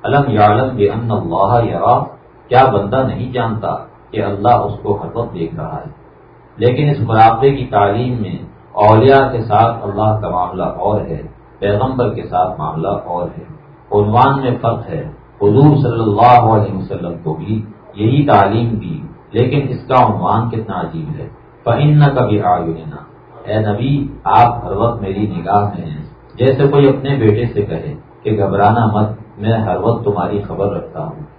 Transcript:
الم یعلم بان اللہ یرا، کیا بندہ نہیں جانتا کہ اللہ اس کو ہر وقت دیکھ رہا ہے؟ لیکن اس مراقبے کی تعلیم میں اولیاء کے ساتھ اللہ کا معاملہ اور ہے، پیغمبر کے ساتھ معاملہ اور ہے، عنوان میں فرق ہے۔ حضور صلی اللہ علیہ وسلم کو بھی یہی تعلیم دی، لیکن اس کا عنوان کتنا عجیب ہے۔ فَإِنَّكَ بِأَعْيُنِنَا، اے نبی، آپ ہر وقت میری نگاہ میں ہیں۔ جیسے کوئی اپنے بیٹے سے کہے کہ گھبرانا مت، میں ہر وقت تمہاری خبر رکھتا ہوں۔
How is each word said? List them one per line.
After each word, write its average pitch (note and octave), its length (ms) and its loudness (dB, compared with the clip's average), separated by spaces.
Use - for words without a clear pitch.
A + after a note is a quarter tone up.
الم C#3 240 0
یعلم G#2+ 480 2
بان A2 360 -2
اللہ G#2+ 540 0
یرا، D3 380 0
کیا C3 180 4
بندہ G#2 420 0
نہیں - 240 -6
جانتا G#2 440 -4
کہ - 120 -4
اللہ G2+ 300 2
اس - 280 0
کو G2+ 220 -2
ہر - 100 -10
وقت A#2 200 -6
دیکھ E2 220 -6
رہا D#2 200 -10
ہے؟ - 140 -12
لیکن C3 320 2
اس D3 100 0
مراقبے A2+ 520 4
کی C3 140 -4
تعلیم A2 560 0
میں F2+ 160 -6
اولیاء B2+ 600 6
کے A2+ 100 -2
ساتھ A2+ 420 2
اللہ G#2 380 0
کا - 80 -6
معاملہ F#2 340 -4
اور G2+ 380 -2
ہے، D#2+ 200 -8
پیغمبر A2+ 540 -2
کے F2 100 -8
ساتھ F2+ 360 -2
معاملہ D#2 280 -6
اور F2 400 -6
ہے، E2 60 -14
عنوان A#2+ 500 2
میں B2+ 100 -2
فرق - 280 -4
ہے۔ - 220 -8
حضور C3 360 6
صلی A2+ 240 0
اللہ A#2 380 6
علیہ G#2+ 380 2
وسلم F2 360 -8
کو D#2+ 100 -6
بھی G#2 320 -6
یہی A2+ 300 2
تعلیم G#2 440 2
دی، E2 320 -6
لیکن C3 380 0
اس - 180 -8
کا C3 80 0
عنوان G#2+ 540 2
کتنا G2+ 300 -6
عجیب E2 400 -8
ہے۔ - 80 -12
فَإِنَّكَ C#3+ 600 4
بِأَعْيُنِنَا، F2+ 720 -2
اے G#2+ 140 -2
نبی، B2+ 480 0
آپ - 420 2
ہر - 60 -8
وقت A2 300 -2
میری G2+ 260 -4
نگاہ G2 500 -2
میں D#2+ 80 -10
ہیں۔ D2+ 180 -10
جیسے C3+ 320 2
کوئی C#3 220 6
اپنے C#3 260 -2
بیٹے A2+ 380 2
سے G#2 80 0
کہے - 340 -6
کہ G#2+ 200 -2
گھبرانا G#2+ 420 2
مت، G#2+ 420 -2
میں G#2 160 0
ہر G#2+ 280 -2
وقت A2 240 -2
تمہاری G2+ 360 -2
خبر F#2+ 300 -4
رکھتا D#2 320 -10
ہوں۔ - 200 -12